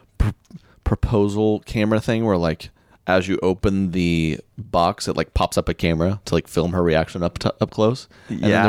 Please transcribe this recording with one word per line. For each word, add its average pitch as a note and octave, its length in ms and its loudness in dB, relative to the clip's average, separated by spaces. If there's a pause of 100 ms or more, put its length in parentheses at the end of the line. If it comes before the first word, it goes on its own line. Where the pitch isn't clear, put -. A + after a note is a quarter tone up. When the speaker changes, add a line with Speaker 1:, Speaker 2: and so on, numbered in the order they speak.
(180)
Speaker 1:
pr-, A2 120 0 (520)
proposal G#2 760 0
camera G#2+ 400 0
thing A2+ 240 0
where, G2+ 120 2
like, E2 340 -2 (360)
as F#2 220 2
you G2 160 0
open F#2+ 480 0
the E2+ 480 0 (180)
box, - 480 -2
it, - 100 -4
like, - 180 -4
pops - 220 -2
up F2+ 120 0
a F2 60 -2
camera E2+ 500 0
to, - 100 -4
like, D#2+ 140 -2
film E2+ 240 -2
her F2+ 100 0
reaction E2 400 0
up E2+ 160 -4
t-, - 120 -4 (100)
up G#2+ 100 0
close. A2+ 380 -2 (200)
And - 120 -8
Speaker 2:
Yeah. G#2 80 0
Speaker 1:
then F#2+ 200 4